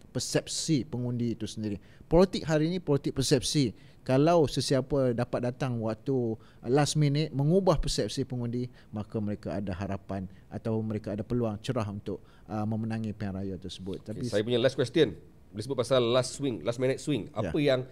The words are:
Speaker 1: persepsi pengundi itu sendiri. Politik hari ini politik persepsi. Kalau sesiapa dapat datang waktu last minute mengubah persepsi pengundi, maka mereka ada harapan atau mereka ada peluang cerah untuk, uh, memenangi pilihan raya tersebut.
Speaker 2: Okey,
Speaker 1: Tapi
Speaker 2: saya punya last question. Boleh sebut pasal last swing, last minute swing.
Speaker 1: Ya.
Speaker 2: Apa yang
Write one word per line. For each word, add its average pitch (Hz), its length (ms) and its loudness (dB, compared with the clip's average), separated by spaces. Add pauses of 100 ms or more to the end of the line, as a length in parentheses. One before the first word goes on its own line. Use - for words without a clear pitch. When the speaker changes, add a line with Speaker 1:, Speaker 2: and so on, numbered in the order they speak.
(120)
Speaker 1:
persepsi - 720 0
pengundi 120 480 -2
itu 101 160 -6
sendiri. 107 320 -6 (240)
Politik 190 400 4
hari 156 240 2
ini 180 160 -4
politik 143 320 0
persepsi. 135 560 2 (320)
Kalau 151 400 4
sesiapa 131 720 0
dapat 123 320 -2
datang 123 320 -4
waktu 113 560 -2 (320)
last 143 320 4
minute 147 320 2
mengubah 160 480 4
persepsi 131 480 -2
pengundi, 123 400 -4 (240)
maka 107 320 -6
mereka 101 320 -6
ada 98 160 -4
harapan 95 560 -6 (240)
atau 110 320 -2
mereka 107 320 -4
ada 107 80 -4
peluang 117 400 0
cerah 117 240 -2
untuk, 101 320 -8 (240)
uh, 107 240 -4
memenangi 110 480 -4
pilihan 95 240 -6
raya 98 160 -6
tersebut. 92 480 -10
Speaker 2:
Okey, - 80 -14
Speaker 1:
Tapi 113 160 -8
Speaker 2:
saya 107 160 2
punya 120 160 2
last 127 160 2
question. 127 400 2 (320)
Boleh 101 160 -8
sebut 135 160 -4
pasal 123 320 4
last 127 240 2
swing, 123 240 -2
last 113 160 -4
minute 131 240 0
swing. 113 320 -4
Speaker 1:
Ya. 101 160 -4
Speaker 2:
Apa 80 80 -2
yang 131 360 2